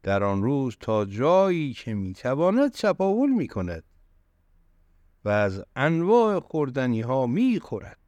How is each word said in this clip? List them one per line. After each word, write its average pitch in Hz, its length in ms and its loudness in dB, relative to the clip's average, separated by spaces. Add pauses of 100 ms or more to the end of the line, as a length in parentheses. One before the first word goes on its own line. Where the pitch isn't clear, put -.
در 98 220 0
آن 98 180 0
روز 135 380 -2
تا 107 240 0
جایی 156 680 2
که 110 220 -8
می‌تواند 147 760 0
چپاول 202 580 0
می‌کند 95 540 -4 (1400)
و 104 40 -2
از 101 360 0 (120)
انواع 180 640 2
خوردنی‌ها 127 840 -2
می‌خورد. 127 800 -2